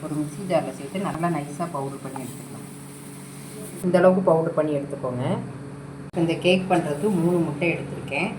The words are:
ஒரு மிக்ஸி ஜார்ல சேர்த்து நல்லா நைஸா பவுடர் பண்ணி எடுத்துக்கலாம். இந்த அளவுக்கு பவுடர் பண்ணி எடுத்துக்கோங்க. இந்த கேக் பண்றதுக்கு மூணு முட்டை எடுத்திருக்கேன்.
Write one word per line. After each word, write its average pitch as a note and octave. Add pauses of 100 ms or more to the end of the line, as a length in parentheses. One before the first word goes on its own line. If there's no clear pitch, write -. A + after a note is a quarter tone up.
ஒரு D#3
மிக்ஸி D3
ஜார்ல D#3
சேர்த்து F#3
நல்லா E3
நைஸா C#3+
பவுடர் C3+
பண்ணி C3+
எடுத்துக்கலாம். C#3 (1160)
இந்த F3+
அளவுக்கு F#3
பவுடர் E3
பண்ணி D3+
எடுத்துக்கோங்க. C3 (1000)
இந்த E3 (120)
கேக் F#3
பண்றதுக்கு D#3+ (120)
மூணு F3
முட்டை E3
எடுத்திருக்கேன். C#3+